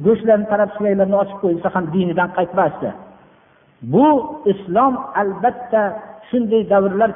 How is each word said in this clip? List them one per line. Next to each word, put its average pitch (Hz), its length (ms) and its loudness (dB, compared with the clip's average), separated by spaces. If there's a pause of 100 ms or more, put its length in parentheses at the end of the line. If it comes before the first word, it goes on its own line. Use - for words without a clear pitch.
go'shtlarini 214 480 4
tarab, 202 240 2
suvaklarini 196 460 2
ochib 196 200 -6
qo'ysa 175 320 0
ham 180 80 0 (120)
dinidan 180 420 0
qaytmasdi. 180 520 -2 (920)
"Bu 160 260 4 (460)
islom 202 400 0 (280)
albatta 208 600 -2 (460)
shunday 226 320 2 (120)
davrlar 196 420 2